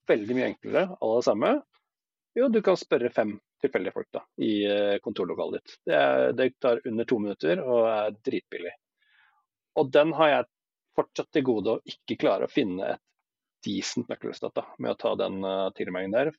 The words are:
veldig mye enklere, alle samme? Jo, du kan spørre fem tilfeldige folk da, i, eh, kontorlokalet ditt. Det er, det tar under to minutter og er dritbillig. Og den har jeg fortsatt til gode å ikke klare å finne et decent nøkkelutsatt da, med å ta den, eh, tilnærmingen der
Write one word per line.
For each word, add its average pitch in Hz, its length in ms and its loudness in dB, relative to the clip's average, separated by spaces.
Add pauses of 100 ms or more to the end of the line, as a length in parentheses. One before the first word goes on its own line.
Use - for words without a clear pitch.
veldig 120 300 2
mye 123 180 0
enklere, 170 460 -2
alle 117 220 2
samme? 156 400 2 (760)
Jo, 254 120 4
du 220 140 4
kan 185 140 4
spørre 123 360 0
fem 107 280 -2 (200)
tilfeldige 95 320 -2
folk - 200 -8
da, - 80 -8 (180)
i, 104 260 0
eh, 101 340 2
kontorlokalet 87 640 -6
ditt. - 240 -20
Det 160 80 2
er, 131 380 4
det 127 180 0 (100)
tar 120 240 2
under 117 200 -4
to 117 140 0
minutter 143 440 -2
og 120 260 2
er 107 220 0 (120)
dritbillig. - 480 -6 (1040)
Og 147 140 2
den 151 220 6
har 151 160 4
jeg 131 160 2 (540)
fortsatt - 340 -4
til 151 100 2
gode 110 240 0
å 113 180 0
ikke - 340 -10
klare 113 280 2
å - 40 -16
finne 98 440 -2
et - 60 -10 (640)
decent 104 440 -6
nøkkelutsatt - 460 -8
da, - 80 -2 (160)
med 120 140 -4
å - 60 -6
ta 110 180 -2
den, 95 280 -4
eh, 95 260 -2
tilnærmingen 95 420 -6
der 135 260 0